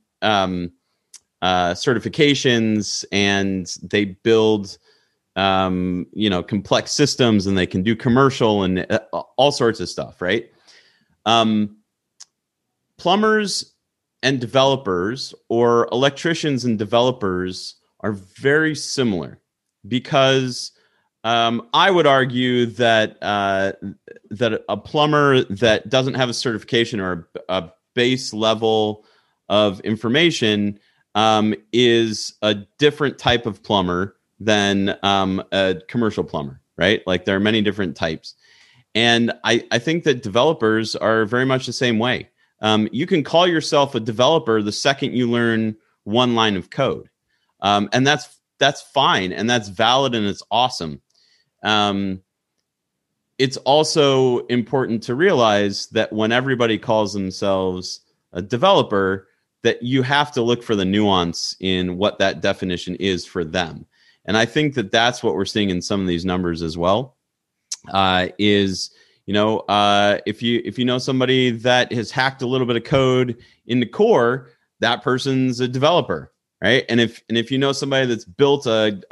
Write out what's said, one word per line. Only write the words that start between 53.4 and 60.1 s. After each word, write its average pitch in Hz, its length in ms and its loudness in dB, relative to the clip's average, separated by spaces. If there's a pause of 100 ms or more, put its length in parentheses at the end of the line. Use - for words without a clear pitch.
also 139 920 2
important 117 560 -2
to 123 120 -6
realize 110 720 2
that 110 240 -2
when 107 200 0
everybody 123 460 0
calls 107 360 -2
themselves 95 880 -4 (320)
a 107 80 -6
developer, 104 840 0 (360)
that 113 200 -2
you 131 180 0
have 143 320 0